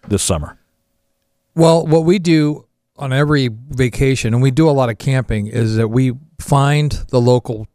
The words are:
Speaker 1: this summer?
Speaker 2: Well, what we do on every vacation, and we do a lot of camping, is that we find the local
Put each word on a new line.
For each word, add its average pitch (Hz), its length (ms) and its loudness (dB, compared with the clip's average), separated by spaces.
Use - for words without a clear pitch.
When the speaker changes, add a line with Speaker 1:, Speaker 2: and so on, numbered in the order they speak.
Speaker 1:
this 101 140 0
summer? 78 340 -6
Speaker 2:
Well, 165 320 2
what 160 180 2
we 180 140 2
do 156 480 0
on 135 160 -6
every 139 380 0
vacation, 131 640 0
and 120 80 2
we 135 80 4
do 156 180 2
a 147 40 2
lot 135 160 0
of 110 100 -6
camping, 123 480 -2
is 110 300 -2
that 113 120 0
we 127 240 0
find 143 500 0
the 127 100 2
local 120 540 0